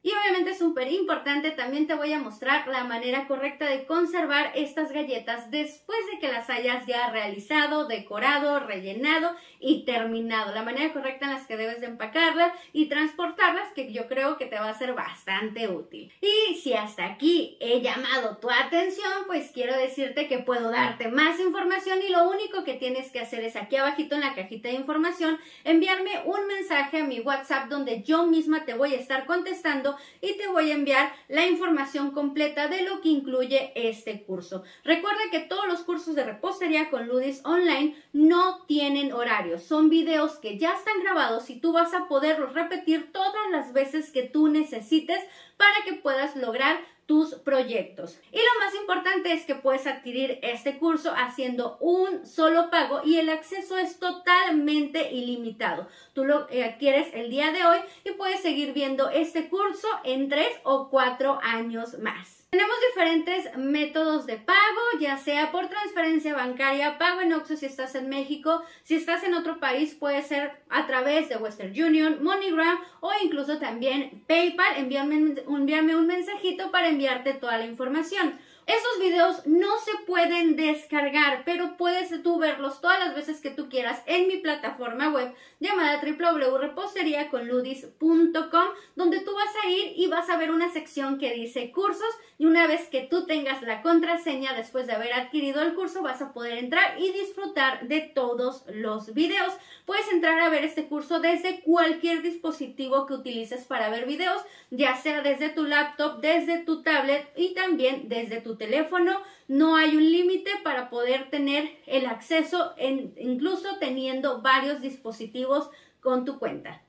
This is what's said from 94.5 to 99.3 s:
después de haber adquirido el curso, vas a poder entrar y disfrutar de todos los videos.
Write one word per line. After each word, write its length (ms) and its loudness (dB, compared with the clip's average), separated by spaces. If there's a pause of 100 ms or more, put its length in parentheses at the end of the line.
después 340 -4
de 60 -4
haber 220 -2
adquirido 480 -2
el 120 0
curso, 280 -4
vas 180 -4
a 140 -10
poder 240 -6
entrar 420 0
y 120 2
disfrutar 760 -2
de 120 2
todos 680 -4
los 460 -6
videos. 400 0 (320)